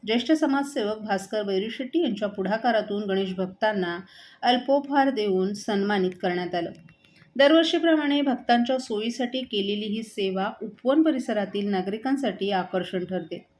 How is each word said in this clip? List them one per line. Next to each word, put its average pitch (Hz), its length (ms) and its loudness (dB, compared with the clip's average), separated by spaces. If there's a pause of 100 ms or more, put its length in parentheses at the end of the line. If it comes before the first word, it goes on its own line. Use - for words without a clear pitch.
ज्येष्ठ 240 260 2
समाजसेवक 214 640 0
भास्कर 208 440 -2
बैरीशेट्टी 226 600 -2
यांच्या 208 260 -2
पुढाकारातून 214 720 0
गणेश 190 320 0
भक्तांना 185 640 -2 (440)
अल्पोपहार 277 680 2
देऊन 202 440 0
सन्मानित 202 560 0 (120)
करण्यात 180 320 -2
आलं. 170 160 -4 (680)
दरवर्षीप्रमाणे 311 840 4
भक्तांच्या 240 560 2
सोयीसाठी 240 600 -4
केलेली 208 460 -4
ही 220 160 -4
सेवा 196 480 -2 (120)
उपवन 262 400 2
परिसरातील 208 680 0
नागरिकांसाठी 202 800 -2
आकर्षण 180 540 -2
ठरते. 175 420 -8 (140)